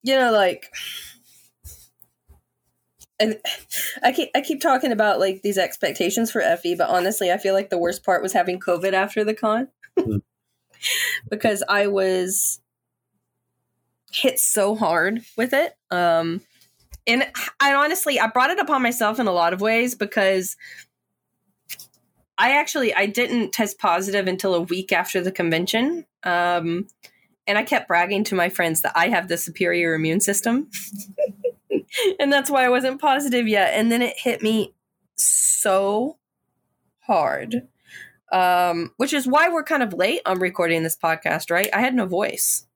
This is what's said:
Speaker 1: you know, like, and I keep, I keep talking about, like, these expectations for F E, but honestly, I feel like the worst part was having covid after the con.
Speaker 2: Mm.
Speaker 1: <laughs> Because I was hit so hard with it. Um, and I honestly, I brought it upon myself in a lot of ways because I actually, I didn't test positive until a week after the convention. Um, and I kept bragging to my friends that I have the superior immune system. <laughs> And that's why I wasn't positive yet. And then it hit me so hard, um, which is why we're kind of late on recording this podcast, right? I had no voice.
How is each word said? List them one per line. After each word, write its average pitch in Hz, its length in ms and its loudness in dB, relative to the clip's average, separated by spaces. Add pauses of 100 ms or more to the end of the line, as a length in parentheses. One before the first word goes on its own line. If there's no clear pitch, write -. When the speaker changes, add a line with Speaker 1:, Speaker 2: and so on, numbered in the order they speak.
Speaker 1:
you 262 120 2
know, 247 160 4
like, 196 420 2 (2500)
and 214 180 0 (640)
I 254 120 4
keep, 311 200 -2
I 277 80 2
keep 285 200 -4
talking 262 320 2
about, 208 260 2
like, 190 220 0
these 202 160 -2
expectations 190 760 -2
for 214 100 -2
F 175 240 0
E, 175 100 0
but 175 140 0
honestly, 185 420 0
I 185 60 2
feel 190 160 0
like 196 160 0
the 180 80 -2
worst 175 280 -2
part 185 160 2
was 185 120 -4
having 180 260 0
covid 185 340 0
after 202 300 0
the 214 100 0
con. 226 340 -2 (300)
Speaker 2:
Mm. 339 300 0
Speaker 1:
<laughs> - 40 -20 (1000)
Because 214 380 0
I 202 200 2
was 185 760 0 (1500)
hit 254 260 0
so 208 360 2
hard 190 460 0 (140)
with 247 180 -2
it. 302 220 0 (160)
Um, 170 480 2 (680)
and 240 240 0 (300)
I 277 140 4
honestly, 294 460 0
I 220 80 2
brought 254 240 2
it 381 80 -2
upon 294 220 0
myself 233 380 0
in 233 80 0
a 190 60 0
lot 170 180 4
of 185 80 -4
ways 226 360 2
because 190 600 0 (1800)
I 233 160 4
actually, 285 400 0
I 202 140 2
didn't 233 440 -2
test 208 260 -2
positive 190 500 0
until 185 280 -2
a 170 60 2
week 185 320 -4
after 180 260 0
the 185 140 -2
convention. 220 720 0 (180)
Um, 175 640 0 (580)
and 202 120 0
I 220 60 0
kept - 260 -2
bragging 185 360 2
to 196 100 -2
my 175 120 2
friends 170 360 0
that - 120 -2
I 170 140 2
have 190 180 0
the 170 100 -2
superior 175 560 0
immune 160 280 0
system. 233 520 -2
<laughs> - 60 -10 (1400)
And 285 120 2
that's 277 180 2
why 269 140 2
I 247 60 4
wasn't 262 320 0
positive 262 460 0
yet. 208 260 2
And 226 180 2
then 233 100 2
it 247 160 -2
hit - 240 -2
me 220 320 0 (420)
so 202 1040 0 (840)
hard, 214 640 -2 (640)
um, 180 640 2
which 285 160 0
is 262 140 0
why 302 220 4
we're 330 140 -2
kind 302 200 0
of 196 100 -4
late 190 320 0
on 185 140 0
recording 170 440 0
this 160 120 -2
podcast, 160 560 -2
right? 175 220 0
I 208 80 2
had 254 140 0
no 220 100 0
voice. - 720 -4